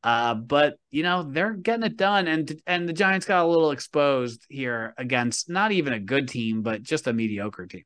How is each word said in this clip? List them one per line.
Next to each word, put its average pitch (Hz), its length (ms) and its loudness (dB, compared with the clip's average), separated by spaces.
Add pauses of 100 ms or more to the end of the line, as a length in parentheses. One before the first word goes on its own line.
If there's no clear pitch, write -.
Uh, 117 320 2
but, 143 400 2 (160)
you 151 120 -2
know, 180 200 0
they're 160 300 -2
getting 226 320 -2
it 202 100 -2
done, 190 320 2
and, 156 400 -2
and 175 200 -2
the 170 60 -4
Giants 190 320 2
got 180 200 4
a - 20 4
little 165 240 4
exposed 135 760 0
here 120 480 -6
against 123 520 -2
not 196 220 0
even 151 220 0
a 110 60 -4
good 131 280 0
team, 113 340 -4
but 110 220 -4
just 151 240 -2
a 120 60 0
mediocre 104 520 -4
team. 90 200 -16